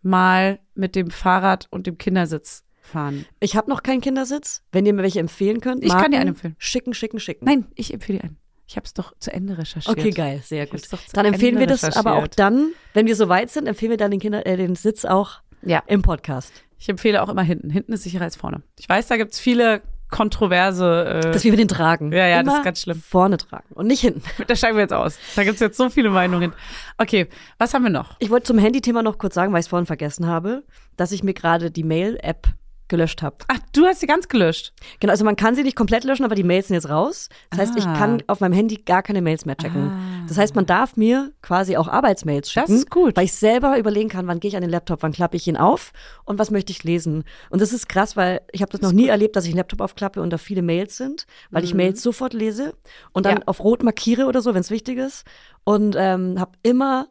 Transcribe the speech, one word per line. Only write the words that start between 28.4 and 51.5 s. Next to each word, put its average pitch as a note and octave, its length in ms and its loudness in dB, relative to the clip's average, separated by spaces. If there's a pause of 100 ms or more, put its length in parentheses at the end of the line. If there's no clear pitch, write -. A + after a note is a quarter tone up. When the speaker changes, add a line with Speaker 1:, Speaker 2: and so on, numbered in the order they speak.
Speaker 2:
zum A3+ 120 4
Handy-Thema A#3 440 2
noch G#3+ 160 0
kurz F#3+ 160 -4
sagen, F#3 180 0
weil E3+ 80 4
ich's E3 80 -6
vorhin F3 180 0
vergessen D3+ 400 -4
habe, F3+ 380 -2 (320)
dass F3 160 -2
ich G3 100 -6
mir F#3+ 120 -2
gerade E3+ 360 0
die E3 140 -6
Mail-App E3 640 -2 (380)
gelöscht E3+ 360 -2
hab. - 260 -10
Speaker 1:
Ach, B3+ 100 -2 (140)
du D#4 140 6
hast F#4 140 2
sie D#4+ 60 -4
ganz E4+ 220 0
gelöscht? F3 460 0 (260)
Speaker 2:
Genau, G3+ 100 2
also G3+ 140 4
man G#3 120 4
kann A3+ 180 2
sie C#4+ 80 0
nicht C4 120 0
komplett A#3 300 0
löschen, C4+ 220 0
aber G#3+ 80 0
die G3 100 0
Mails F#3 240 2
sind G3 60 0
jetzt D#3+ 160 -2
raus. F#3+ 400 -2 (180)
Das E3+ 120 -8
heißt, A#3 180 0
ich G3 80 0
Speaker 1:
Ah. D#3+ 100 0
Speaker 2:
kann A3+ 300 2
auf G3+ 140 -2
meinem F#3 120 2
Handy G#3+ 240 2
gar F#3 260 2
keine G3 200 -2
Mails D#3+ 240 -2
mehr C#3 100 -4
checken. C#3+ 340 -4
Speaker 1:
Ah. F#3 380 -8
Speaker 2:
Das D#3+ 80 -4
heißt, G3+ 180 2
man G3 120 2
darf F#3+ 320 2
mir C4 420 2
quasi F#3 380 -2
auch D#3+ 100 0
Arbeitsmails F3 640 0
Speaker 1:
Das - 0 -
Speaker 2:
schicken, G#3 220 2
Speaker 1:
ist C4 160 2
gut. E4+ 260 4
Speaker 2:
weil F#3 80 4
ich - 80 -2
selber B3 460 2
überlegen G#3+ 320 0
kann, F#3 160 -6
wann F3 120 -4
gehe G3+ 120 -4
ich G3+ 60 -8
an F3+ 40 -4
den F3 100 -2
Laptop, E3+ 320 -4
wann D#3 100 -2
klappe E3+ 220 -2
ich F3 140 -4
ihn D#3+ 80 0
auf - 360 2 (340)
und G3+ 120 -4
was G#3+ 120 0
möchte G3 220 -2
ich - 120 -14
lesen. D#3+ 400 -2 (240)
Und G3 140 0
das G#3+ 100 0
ist - 160 -6
krass, G#3 300 -2
weil F3+ 240 0 (100)
ich F#3+ 80 -8
hab G3+ 80 -2
das G3 140 -8
Speaker 1:
Das F#3+ 60 2
Speaker 2:
noch F3+ 40 4
Speaker 1:
ist F#3 40 6
Speaker 2:
nie A3+ 80 8
Speaker 1:
gut. C4 80 2
Speaker 2:
erlebt, G#3+ 240 2
dass F3+ 80 0
ich E3+ 80 -4
einen E3+ 60 0
Laptop - 220 -6
aufklappe G3 400 -6
und E3+ 100 -4
da E3 60 -4
viele F#3+ 240 -6
Mails F3 380 -2
sind, C#4 280 -10 (240)